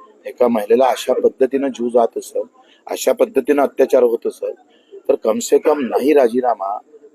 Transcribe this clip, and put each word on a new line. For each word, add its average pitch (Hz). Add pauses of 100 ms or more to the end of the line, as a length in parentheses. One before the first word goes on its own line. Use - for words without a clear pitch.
(260)
एका 113
महिलेला 117
अशा 127
पद्धतीनं 131
जीव 120
जात 117
असेल, 101 (440)
अशा -
पद्धतीनं 135
अत्याचार 131
होत 117
असेल, 104 (560)
तर -
कमसे -
कम 151
नाही 120
राजीनामा 117 (380)